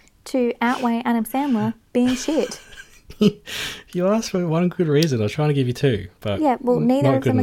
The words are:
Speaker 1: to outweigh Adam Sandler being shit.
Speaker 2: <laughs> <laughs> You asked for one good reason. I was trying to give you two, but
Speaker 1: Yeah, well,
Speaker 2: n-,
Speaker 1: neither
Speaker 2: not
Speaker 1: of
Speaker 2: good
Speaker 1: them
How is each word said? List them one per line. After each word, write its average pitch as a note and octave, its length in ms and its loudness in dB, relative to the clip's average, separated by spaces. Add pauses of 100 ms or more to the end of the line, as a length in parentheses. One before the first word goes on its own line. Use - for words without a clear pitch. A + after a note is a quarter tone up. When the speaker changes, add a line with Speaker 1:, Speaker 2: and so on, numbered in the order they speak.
(260)
Speaker 1:
to A#3+ 360 -2
outweigh A#3 440 0
Adam A#3 200 0
Sandler A#3 480 -2 (200)
being B3 220 2
shit. - 500 -2
Speaker 2:
<laughs> - 60 -20 (480)
<laughs> - 220 2 (520)
You F3+ 140 0
asked A3+ 240 0
for F3+ 160 -2
one E3+ 220 2
good E3 180 0
reason. C#3+ 320 4
I G#2+ 40 2
was G#2 100 0
trying D3+ 160 0
to D3 40 2
give C3+ 140 2
you B2 60 -2
two, G#2+ 340 0 (120)
but G2+ 220 -4
Speaker 1:
Yeah, C4+ 200 2
well, B3 160 0
Speaker 2:
n-, A#3 100 0
Speaker 1:
neither C4+ 220 2
Speaker 2:
not C4+ 80 2
Speaker 1:
of C4+ 60 0
Speaker 2:
good B3+ 80 2
Speaker 1:
them B3+ 120 2